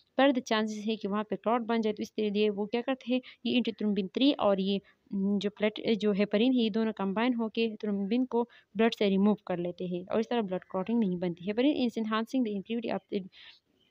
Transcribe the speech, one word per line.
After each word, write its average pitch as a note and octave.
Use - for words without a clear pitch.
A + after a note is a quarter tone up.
पर C#4
the B3
chances G#3+
है G#3+
कि G3+
वहाँ G#3
पे G3+
क्लॉट A#3
बन A3+
जाए। G#3+
तो G#3+
इसके G#3+
लिए G#3
वो G3+
क्या A#3
करते C4
हैं, B3+
ये A#3+
antithrombin G#3
three C4+
और G3+
ये, G3
उम, G3
जो G3+
प्लेट-, G#3+
जो G#3
हेपरिन G#3
है B3+
ये A3
दोनों A3
कंबाइन G3+
होके A3+
थ्रोम्बिन G#3
को A#3
ब्लड A3+
से G#3
रिमूव G3
कर F3+
लेते F3
हैं F3
और -
इस A3+
तरह A#3+
ब्लड F#3
क्लॉटिंग A3
नहीं F#3
बनती। F3
Heparin B3
is A3+
enhancing A3
the G#3
activity A3+
of -
the F#3+